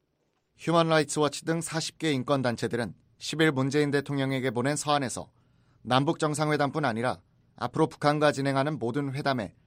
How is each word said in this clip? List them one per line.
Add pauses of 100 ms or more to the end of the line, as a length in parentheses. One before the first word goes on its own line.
(580)
휴먼
라이츠
워치
등
사십
개
인권단체들은 (240)
십
일
문재인
대통령에게
보낸
서한에서 (500)
남북
정상회담뿐
아니라 (340)
앞으로
북한과
진행하는
모든
회담에 (120)